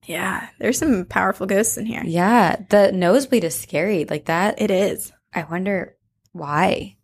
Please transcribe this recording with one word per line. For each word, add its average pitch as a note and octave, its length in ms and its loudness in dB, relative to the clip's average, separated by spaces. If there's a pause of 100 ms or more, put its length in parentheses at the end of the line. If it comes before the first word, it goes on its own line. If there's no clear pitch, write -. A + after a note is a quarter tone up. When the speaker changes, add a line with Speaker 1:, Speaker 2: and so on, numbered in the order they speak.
Speaker 1:
Yeah, F#3+ 420 -6 (100)
there's A#3+ 200 -2
some A#3 260 0
powerful F#3+ 420 -2
ghosts G3 300 0
in G#3+ 100 -8
here. - 180 -8
Speaker 2:
Yeah, F3+ 520 4 (140)
the G3+ 220 6
nosebleed F#3+ 520 2
is D#3+ 140 -6
scary. E3+ 460 -2
Like D3+ 220 -6
that. F3 340 0
Speaker 1:
It G#3 100 0
is. F#3+ 420 -2 (200)
Speaker 2:
I E3+ 120 -6
wonder F#3 520 -4 (360)
why. E3+ 720 -2